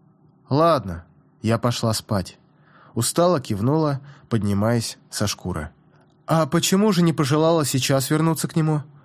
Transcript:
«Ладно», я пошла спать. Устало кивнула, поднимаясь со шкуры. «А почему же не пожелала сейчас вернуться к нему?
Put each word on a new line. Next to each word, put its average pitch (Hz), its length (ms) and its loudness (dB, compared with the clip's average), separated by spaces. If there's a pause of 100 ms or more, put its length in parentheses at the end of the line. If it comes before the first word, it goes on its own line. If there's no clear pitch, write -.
(460)
«Ладно», 131 560 0 (380)
я 113 160 0
пошла 120 360 -2
спать. - 460 -6 (540)
Устало 170 480 2
кивнула, 135 580 0 (300)
поднимаясь 107 680 0 (120)
со - 180 -4
шкуры. 82 440 -8 (560)
«А 160 180 2
почему 196 480 2
же 175 80 0
не 165 100 2
пожелала 156 540 2
сейчас 131 440 0
вернуться 160 380 0
к - 80 -6
нему? 156 280 0 (220)